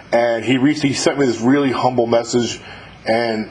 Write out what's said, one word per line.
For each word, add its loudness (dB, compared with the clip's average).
and 0
he 2
reached, 0
he 0
sent -2
me 2
this -2
really 2
humble 0
message 0
and, -2